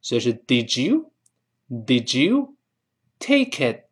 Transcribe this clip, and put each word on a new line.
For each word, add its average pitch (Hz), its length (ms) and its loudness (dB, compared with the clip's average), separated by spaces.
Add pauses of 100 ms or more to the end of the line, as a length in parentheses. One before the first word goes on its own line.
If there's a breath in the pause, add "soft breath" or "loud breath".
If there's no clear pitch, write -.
所 - 160 -6
以 120 40 2
是 117 140 0
Did 120 460 -2
you? 262 320 0 (560)
Did 120 500 -2
you 240 380 0 (640)
take 269 400 0
it? 123 340 -2